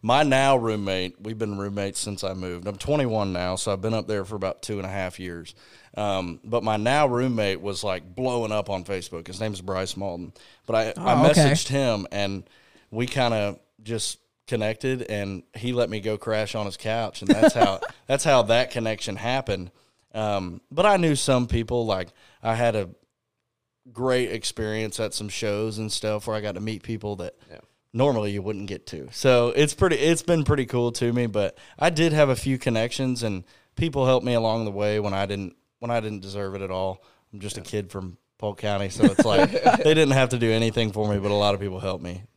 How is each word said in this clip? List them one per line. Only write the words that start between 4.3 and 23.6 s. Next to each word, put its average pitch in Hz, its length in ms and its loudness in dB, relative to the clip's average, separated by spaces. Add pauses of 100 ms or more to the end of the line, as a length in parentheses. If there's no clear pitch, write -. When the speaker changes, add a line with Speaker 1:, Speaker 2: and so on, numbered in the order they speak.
Speaker 1:
about 95 260 -6
two 107 160 -6
and 95 80 -8
a 95 40 -8
half 95 300 -6
years. 85 340 -12 (440)
Um, 95 460 -2
but 113 180 -2
my 107 140 0
now 131 320 2
roommate 113 540 0
was, 98 200 -6
like, 90 360 -6
blowing 123 340 -2
up 104 180 -2
on 92 140 -4
Facebook. 87 440 -8
His 92 120 -12
name's 104 220 -6
Bryce 92 340 -4
Malden. 90 380 -8 (320)
But 113 100 -2
I, 110 260 0
I - 140 4
Speaker 2:
Oh, 151 140 6
okay. 160 120 8
Speaker 1:
messaged 147 280 4
him, 123 420 0
and 98 320 -4 (480)
we 120 160 -4
kinda 113 500 0 (240)
just 110 380 -6 (260)
connected, 117 580 -2
and 98 400 -6 (120)
he 120 160 -6
let 120 180 0
me 107 120 -6
go 107 160 -4
crash 107 360 -2
on 107 120 -4
his 95 100 -8
couch, 110 460 -6
and - 100 2
that's 302 220 6
how, 98 260 2 (140)
<laughs> - 140 -20
that's 135 180 0
how 135 180 6
that 117 280 4
connection 110 440 -4
happened. 104 560 -4 (420)
Um, 104 460 -4 (100)
but 170 160 0
I 202 120 6
knew 165 180 4
some 127 320 2
people. 117 380 -2
Like, 92 240 -2 (340)
I 113 120 0
had 117 200 2
a 98 140 -2 (1000)